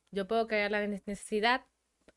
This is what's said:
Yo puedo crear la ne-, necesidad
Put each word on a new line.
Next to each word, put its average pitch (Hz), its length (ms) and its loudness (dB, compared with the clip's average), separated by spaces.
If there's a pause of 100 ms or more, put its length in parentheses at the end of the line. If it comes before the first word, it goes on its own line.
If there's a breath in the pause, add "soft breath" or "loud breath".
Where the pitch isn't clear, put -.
(100)
Yo 190 160 -2
puedo 226 220 2
crear 208 220 0
la 208 100 0
ne-, 208 80 -2 (180)
necesidad 214 560 0 (540)